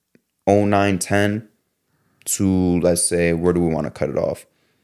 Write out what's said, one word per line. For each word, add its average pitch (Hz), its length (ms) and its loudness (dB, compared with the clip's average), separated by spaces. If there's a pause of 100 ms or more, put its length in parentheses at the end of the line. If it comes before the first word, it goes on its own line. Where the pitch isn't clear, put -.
(480)
oh 104 160 4
nine 101 340 2
ten 104 480 -2 (800)
to, 92 560 0
let's 85 240 0
say, 85 300 0
where 87 180 0
do 87 80 0
we 82 120 0
wanna 78 180 -4
cut - 200 -6
it 67 80 -6
off? - 280 -4 (380)